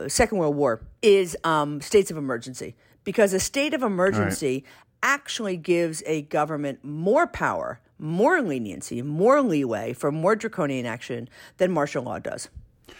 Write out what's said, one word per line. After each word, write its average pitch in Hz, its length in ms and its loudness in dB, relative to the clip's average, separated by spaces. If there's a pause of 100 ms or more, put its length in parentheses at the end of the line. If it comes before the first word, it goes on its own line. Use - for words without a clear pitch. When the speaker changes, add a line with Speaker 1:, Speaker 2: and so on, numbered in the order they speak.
Speaker 1:
Second 220 280 2
World 151 200 0
War, 127 240 2 (200)
is, 196 440 6
um, 151 340 2
states 196 320 2
of 156 60 -8
emergency. 127 580 -8 (300)
Because 202 280 2
a 185 60 0
state 294 360 -2
of 254 80 -2
emergency 190 840 0
Speaker 2:
Right. - 480 -4
Speaker 1:
actually 208 440 -6
gives 170 500 0
a 156 160 -2
government 151 600 -2
more 180 440 2
power, 90 520 -4 (200)
more 226 420 2
leniency, 120 640 -6
more 202 400 4
leeway 123 500 0
for 147 180 -2
more 165 240 2
draconian 143 520 -4
action 117 420 -8 (280)
than 185 140 2
martial 143 320 -2
law 107 140 -6
does. - 320 -10 (500)